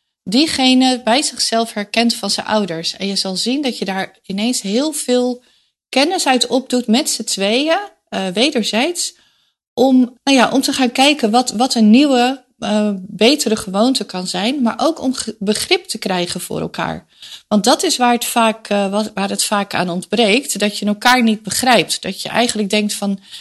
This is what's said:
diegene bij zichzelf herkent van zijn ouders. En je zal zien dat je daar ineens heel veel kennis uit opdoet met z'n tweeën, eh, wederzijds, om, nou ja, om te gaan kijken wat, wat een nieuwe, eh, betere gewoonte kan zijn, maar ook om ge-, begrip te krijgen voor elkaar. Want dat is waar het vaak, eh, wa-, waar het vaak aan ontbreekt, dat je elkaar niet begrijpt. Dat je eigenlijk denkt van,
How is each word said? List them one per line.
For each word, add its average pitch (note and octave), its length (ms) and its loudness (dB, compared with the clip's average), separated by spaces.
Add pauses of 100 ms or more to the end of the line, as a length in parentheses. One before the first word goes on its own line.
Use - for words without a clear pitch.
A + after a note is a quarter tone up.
(240)
diegene B3+ 800 2
bij B3 180 2
zichzelf A3+ 500 -2
herkent A3+ 420 0
van G3+ 160 -6
zijn G3 160 -6
ouders. F3 500 -2
En F#3+ 100 -6
je G3 100 -4
zal F#3+ 200 -4
zien B3+ 260 -2
dat B3 160 -4
je G#3 60 -4
daar F#3+ 420 -6
ineens G#3+ 340 -2
heel B3 320 -2
veel B3 500 0 (460)
kennis D#4+ 380 0
uit B3+ 200 2
opdoet B3 400 -2
met B3+ 240 0
z'n - 140 -6
tweeën, B3+ 540 0 (300)
eh, G3 180 -4
wederzijds, A#3+ 880 -2 (600)
om, B3+ 500 4
nou C4+ 140 6
ja, A3+ 120 4
om C#4 100 2
te C4+ 120 0
gaan B3 200 0
kijken C4+ 380 2
wat, B3 200 2
wat B3 240 0
een A3 160 6
nieuwe, C4 540 4 (140)
eh, G#3 380 0
betere G#3+ 600 2
gewoonte G#3+ 480 0
kan F#3 220 -8
zijn, A#3+ 360 -2
maar A3+ 140 0
ook D#4 240 -2
om C4 140 -2
ge-, - 240 -10
begrip G#3+ 460 -2
te - 140 -8
krijgen F3+ 420 -4
voor - 200 -8
elkaar. E3 460 -6 (420)
Want G#3 160 0
dat B3+ 180 4
is E4+ 140 -2
waar B3 160 2
het A#3+ 120 -2
vaak, A3 440 -2
eh, G3+ 220 -2
wa-, G#3 240 -2
waar G3 140 -4
het G3+ 160 -4
vaak G3+ 300 -4
aan F3+ 160 -2
ontbreekt, G#3 680 0
dat G#3 200 -2
je G3+ 80 -4
elkaar B3 360 2
niet A3 200 2
begrijpt. G3+ 600 0
Dat F#3+ 200 -8
je - 60 -8
eigenlijk A3 420 -2
denkt G#3 240 0
van, G3 260 -4 (200)